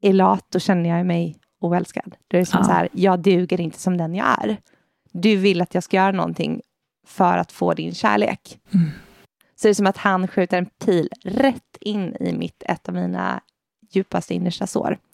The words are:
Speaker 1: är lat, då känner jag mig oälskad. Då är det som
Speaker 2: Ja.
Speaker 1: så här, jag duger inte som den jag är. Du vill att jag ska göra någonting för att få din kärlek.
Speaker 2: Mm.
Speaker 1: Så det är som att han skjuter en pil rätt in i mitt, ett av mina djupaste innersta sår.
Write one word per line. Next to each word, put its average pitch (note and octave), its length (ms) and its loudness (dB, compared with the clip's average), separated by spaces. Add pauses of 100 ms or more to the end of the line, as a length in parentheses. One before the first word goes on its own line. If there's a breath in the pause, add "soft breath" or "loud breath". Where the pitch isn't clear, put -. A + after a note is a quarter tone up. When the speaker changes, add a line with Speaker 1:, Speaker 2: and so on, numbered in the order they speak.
Speaker 1:
är G3+ 120 4
lat, F#3+ 360 4
då - 100 -2
känner E3+ 380 0
jag F3+ 80 0
mig E3+ 320 -2 (240)
oälskad. F3 540 -4 (120)
Då F3+ 100 0
är - 20 6
det F3+ 60 2
som F3 140 -2
Speaker 2:
Ja. G3 60 4
Speaker 1:
så - 60 4
här, E3+ 200 2
jag F#3 280 2
duger F3+ 420 2
inte E3 180 -6
som F3+ 180 -2
den E3 180 -4
jag G3 120 -2 (160)
är. G#3+ 140 -2 (540)
Du G3+ 240 2
vill F#3+ 260 2
att F3+ 120 -4
jag F3+ 100 -2
ska - 140 -2
göra F#3+ 140 4
någonting E3 500 -4 (460)
för F3 300 2
att F3 140 -4
få F3 220 -2
din E3 200 -6
kärlek. - 680 -2 (140)
Speaker 2:
Mm. E3+ 160 4 (680 loud breath)
Speaker 1:
Så - 120 2
det - 20 8
är G#3 40 4
som G3 140 2
att F#3+ 100 0
han F#3+ 300 0
skjuter F#3 300 0
en F3+ 80 0
pil - 440 0 (140)
rätt A#3+ 580 -2
in G3+ 380 -6
i F3+ 140 -2
mitt, - 320 -8
ett - 240 -14
av - 60 -8
mina - 460 -6 (500)
djupaste F#3+ 420 -4
innersta F3+ 340 -4
sår. - 300 -4 (160)